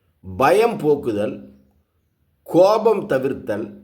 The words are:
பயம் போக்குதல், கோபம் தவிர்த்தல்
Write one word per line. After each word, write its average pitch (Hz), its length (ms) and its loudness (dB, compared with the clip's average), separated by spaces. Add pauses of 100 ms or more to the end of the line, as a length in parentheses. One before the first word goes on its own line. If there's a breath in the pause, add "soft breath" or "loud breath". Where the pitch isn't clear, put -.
(240)
பயம் 160 520 2
போக்குதல், 117 580 -2 (1120)
கோபம் 208 640 2
தவிர்த்தல் 127 580 -4 (180)